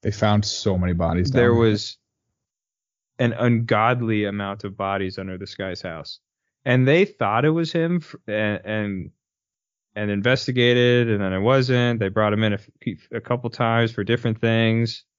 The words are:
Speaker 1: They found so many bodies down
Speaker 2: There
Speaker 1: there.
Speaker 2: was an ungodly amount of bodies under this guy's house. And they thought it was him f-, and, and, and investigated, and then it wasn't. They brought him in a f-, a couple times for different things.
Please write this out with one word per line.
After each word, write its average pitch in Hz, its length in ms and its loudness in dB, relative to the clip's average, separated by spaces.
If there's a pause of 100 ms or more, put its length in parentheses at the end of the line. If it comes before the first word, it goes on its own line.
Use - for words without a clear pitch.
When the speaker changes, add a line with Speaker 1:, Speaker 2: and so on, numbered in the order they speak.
Speaker 1:
They 107 80 -2
found 104 340 2
so 98 340 -2
many 90 140 0
bodies 85 380 0
down 131 100 2
Speaker 2:
There 120 120 6
Speaker 1:
there. - 80 4
Speaker 2:
was 107 380 0 (1200)
an 120 140 0
ungodly 113 920 0
amount 101 400 -6
of 95 120 -10
bodies 98 420 -4
under 95 200 -10
this 95 180 -14
guy's 95 260 -8
house. 82 380 -12 (440)
And 127 220 2
they 165 180 4
thought 117 400 -2
it 151 60 4
was 165 220 -2
him 170 240 0
f-, - 180 -8 (140)
and, 104 360 -2
and, 104 460 -6 (840)
and 104 140 -4
investigated, 123 1000 2
and 104 120 0
then 95 120 -2
it 95 80 -2
wasn't. 123 580 2
They 101 100 -2
brought 104 240 2
him 110 120 2
in 107 80 2
a 98 60 -4 (280)
f-, 95 260 -10
a 117 80 -6
couple 120 300 -4
times 113 400 0
for 104 140 -6
different 117 360 -2
things. 113 640 0 (140)